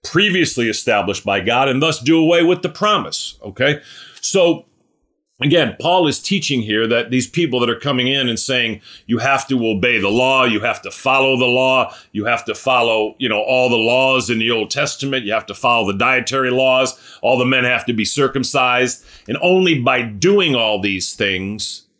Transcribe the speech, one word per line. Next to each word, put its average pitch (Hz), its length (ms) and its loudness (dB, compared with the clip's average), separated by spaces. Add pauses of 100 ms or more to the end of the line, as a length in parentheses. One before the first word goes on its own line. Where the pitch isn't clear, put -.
previously 175 640 0
established 104 560 -2
by 101 140 0
God 120 280 0
and 135 140 0
thus 156 180 0
do 156 200 2
away 170 240 4
with 180 180 2
the 180 80 -4
promise, 196 760 -4
okay? 147 380 -2 (400)
So, 170 440 2 (760)
again, 143 380 2
Paul 170 280 2
is 135 140 -2
teaching 147 400 -2
here 110 260 0
that 120 240 0
these 127 160 0
people 139 320 -2
that 120 100 0
are 117 100 -4
coming 127 280 -2
in 131 220 0
and 113 100 -4
saying, 117 420 -2 (260)
"You 117 100 0
have 131 320 0
to 120 180 0
obey 110 320 0
the 98 100 0
law, 127 360 2
you 107 160 0
have 113 220 -4
to 95 80 -12
follow 135 460 0
the 127 80 2
law, 127 480 2 (200)
you 104 120 -4
have 117 200 -2
to 107 100 -6
follow, 117 640 0
you 131 80 -2
know, 107 140 0
all 127 280 2
the 120 60 2
laws 123 540 2
in 113 100 0
the 117 120 0
Old 110 180 -2
Testament, 139 560 -4
you 101 80 -4
have 110 140 -2
to - 60 -12
follow 117 380 0
the 98 60 -4
dietary 127 540 0
laws, 131 680 0
all 123 160 4
the 123 80 2
men 127 200 2
have 123 200 0
to 120 80 -2
be 107 120 -2
circumcised, 127 1000 0 (240)
and 120 140 -4
only 180 380 2
by 127 220 0
doing 147 540 0
all 107 260 0
these 95 320 -4
things 98 720 -6 (120)